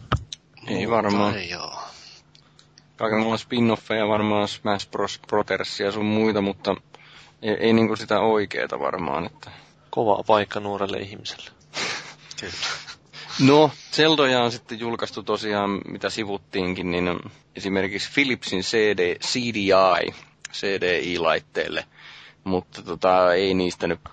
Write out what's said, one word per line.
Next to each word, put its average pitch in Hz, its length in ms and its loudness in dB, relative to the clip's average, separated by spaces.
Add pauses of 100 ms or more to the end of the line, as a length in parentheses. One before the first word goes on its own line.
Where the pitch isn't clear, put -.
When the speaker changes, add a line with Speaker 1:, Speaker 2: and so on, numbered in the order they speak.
(680)
Speaker 1:
Ei 107 80 -4
Speaker 2:
Muuta 98 160 -2
Speaker 1:
varmaan. 104 460 2
Speaker 2:
ei 87 180 -8
oo. - 240 -12 (1160)
Speaker 1:
Kaikenlailla 110 400 0
spin-offeja 110 720 0
varmaan, 104 400 2
Smash - 420 -4
Bros. 101 380 -4
Brothersia 98 640 -2
sun 107 140 -2
muita, 107 360 2
mutta 98 340 -2 (680)
ei, 107 180 -2
ei 113 140 4
niinku 110 220 4
sitä 107 240 0
oikeeta 101 600 0
varmaan, 73 460 -2
että - 260 -14 (380)
Speaker 3:
Kova 104 340 0
paikka 104 360 2
nuorelle 101 380 -4
ihmiselle. - 540 -12 (880)
Speaker 2:
Kyllä. 90 140 -10 (840)
Speaker 1:
No, 143 320 8 (200)
Zeldoja 147 520 4
on 117 80 2
sitten 120 280 -10
julkaistu 113 440 -6
tosiaan, 104 640 -2
mitä 98 220 -6
sivuttiinkin, 92 840 -4
niin 87 280 0 (360)
esimerkiksi 98 580 -4
Philipsin 123 480 -2
C - 120 -6
D, 98 460 2
C - 200 -4
D 117 180 -4 (480)
I, - 80 -6 (400)
C - 100 -10 (180)
D 87 220 0
I-laitteelle. 82 840 -2 (580)
Mutta 95 380 -4
tota, 92 520 4
ei 95 200 2
niistä 90 340 0
nyt 85 120 -2 (140)